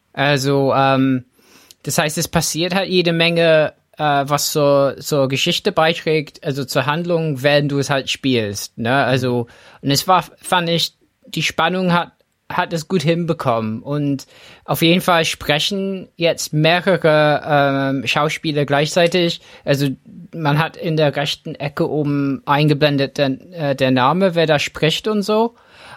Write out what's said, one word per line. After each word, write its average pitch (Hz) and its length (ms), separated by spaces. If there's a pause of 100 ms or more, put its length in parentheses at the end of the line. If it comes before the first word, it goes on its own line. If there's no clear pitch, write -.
(140)
Also, 139 600
ähm, 135 520 (580)
das - 140
heißt, 156 200
es 165 120
passiert 170 440
halt 196 160
jede 175 220
Menge, 165 640 (240)
äh, 143 280
was 143 280
zur, 143 480
zur 139 260
Geschichte 170 460
beiträgt, 160 720
also 143 180
zur 139 220
Handlung, 160 580
während 147 300
du 143 60
es 135 100
halt 135 200
spielst, 110 680
ne? 127 260
Also, 123 440 (340)
und 135 100
es - 160
war, 180 160 (180)
fand 175 280
ich, 165 240 (320)
die - 180
Spannung 180 480
hat, 170 220 (360)
hat 180 220
es 165 160
gut 190 140
hinbekommen. 135 840
Und 143 420 (380)
auf - 180
jeden 170 200
Fall 170 240
sprechen 190 920
jetzt - 380
mehrere, 156 920
ähm, 139 600
Schauspieler 151 580
gleichzeitig. 170 760 (240)
Also 143 240 (440)
man 147 240
hat 160 200
in 160 180
der 151 220
rechten 151 380
Ecke 151 340
oben 143 560
eingeblendet 143 720
der, 139 140 (200)
äh, 147 240
der 131 160
Name, 156 440
wer 165 100
da 151 140
spricht - 500
und 208 140
so. 220 320 (420)